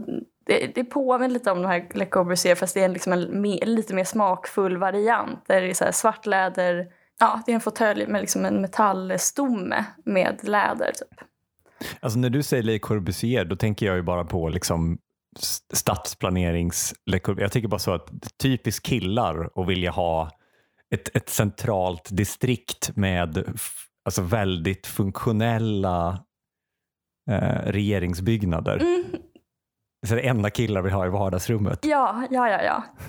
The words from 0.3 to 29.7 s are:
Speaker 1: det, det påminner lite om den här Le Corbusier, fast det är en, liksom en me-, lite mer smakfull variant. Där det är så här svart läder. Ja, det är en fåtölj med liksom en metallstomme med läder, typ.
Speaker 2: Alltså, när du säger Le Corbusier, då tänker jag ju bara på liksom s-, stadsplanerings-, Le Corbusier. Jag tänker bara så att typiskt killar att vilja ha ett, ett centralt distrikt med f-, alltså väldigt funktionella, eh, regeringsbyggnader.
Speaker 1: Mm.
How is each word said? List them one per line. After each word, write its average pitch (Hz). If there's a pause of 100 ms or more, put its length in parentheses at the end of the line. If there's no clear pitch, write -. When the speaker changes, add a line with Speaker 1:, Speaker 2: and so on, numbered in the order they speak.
Speaker 1:
det, -
det 247
påminner 254
lite 240
om 180
den 185
här 175
Le 196
Corbusier, 180
fast 180
det 196
är 190
en, 185
liksom 180
en 185
me-, 208
lite 220
mer 190
smakfull 185
variant. 202
Där 190
det 185
är 185
så 175
här 175
svart -
läder. 180 (320)
Ja, 226
det 240
är -
en 226
fåtölj 208
med 208
liksom 190
en 196
metallstomme 190 (200)
med 196 (100)
läder, -
typ. - (800)
Speaker 2:
Alltså, 117
när 123
du 143
säger 131
Le 110
Corbusier, 104
då 87
tänker 107
jag 92
ju 90
bara 87
på 82
liksom 82 (400)
s-, - (140)
stadsplanerings-, 87 (120)
Le 92
Corbusier. 101
Jag 101
tänker 110
bara 101
så 101
att - (320)
typiskt -
killar 92
att 92
vilja 90
ha 80 (640)
ett, -
ett -
centralt 95
distrikt -
med 87 (160)
f-, - (180)
alltså 98
väldigt 95
funktionella, 101 (1120)
eh, 98
regeringsbyggnader. 98
Speaker 1:
Mm. 349 (1000)